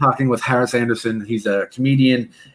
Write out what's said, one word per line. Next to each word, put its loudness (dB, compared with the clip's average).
talking 2
with 0
Harris 0
Anderson. -2
He's -4
a 0
comedian 2